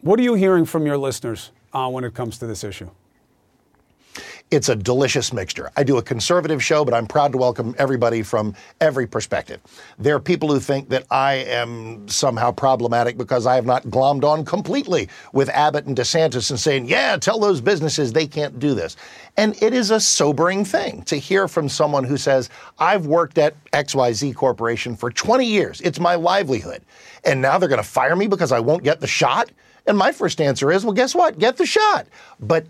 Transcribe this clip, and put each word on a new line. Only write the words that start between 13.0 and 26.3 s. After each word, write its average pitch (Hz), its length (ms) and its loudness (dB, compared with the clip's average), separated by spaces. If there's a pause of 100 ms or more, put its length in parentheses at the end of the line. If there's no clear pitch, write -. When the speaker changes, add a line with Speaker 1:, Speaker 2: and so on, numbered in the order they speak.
Speaker 2:
because 120 300 -2
I 127 100 4
have 120 80 0
not 123 200 0
glommed 131 380 0
on 151 220 2
completely 185 640 -2 (240)
with 135 160 2
Abbott 147 380 0
and 135 100 -4
DeSantis 147 540 0
and 127 100 -4
saying, 135 260 0
"Yeah, 220 300 0
tell 220 240 0
those 196 200 2
businesses 147 520 0
they 151 160 0
can't 147 320 -6
do 143 140 2
this." 85 220 -6 (400)
And 214 240 0
it 220 140 4
is 226 160 2
a 220 80 4
sobering 175 680 2
thing - 400 -4
to 160 120 -4
hear 190 320 0
from 156 200 -2
someone 143 360 0
who 135 140 -2
says, 131 320 0 (280)
"I've 175 280 0
worked 165 320 0
at 151 180 2 (160)
X 143 220 -2
Y 123 180 2
Z 117 220 -4
Corporation 117 600 -2
for 120 160 -6
twenty 247 360 0
years. 208 340 0
It's 170 180 -2
my 175 160 2
livelihood. 165 680 -2 (420)